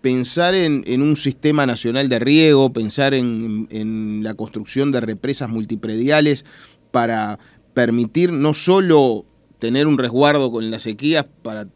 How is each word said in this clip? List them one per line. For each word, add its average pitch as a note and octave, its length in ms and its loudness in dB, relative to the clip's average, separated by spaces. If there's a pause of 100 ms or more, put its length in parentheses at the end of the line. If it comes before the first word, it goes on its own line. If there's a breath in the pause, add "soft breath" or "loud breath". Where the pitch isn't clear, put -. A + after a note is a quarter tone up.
pensar C3 540 0
en, D#3+ 320 0
en B2+ 160 0
un D3 140 2
sistema D3 500 0
nacional B2 420 -2
de A#2+ 120 0
riego, C#3 520 4
pensar B2 400 0
en, A2+ 580 -2
en G#2+ 520 -6
la G#2+ 120 -8
construcción A2 580 -4
de D3 80 0
represas A#2 500 -6
multiprediales A2+ 960 -2 (440 loud breath)
para A2+ 480 -2 (360 soft breath)
permitir A#2+ 580 0
no D3+ 220 0
solo D#3+ 720 2 (320)
tener B2+ 280 0
un D3 120 2
resguardo C3 520 2
con A2+ 200 -6
las A2+ 140 -10
sequías C#3 420 -2 (160)
para G#2+ 340 -10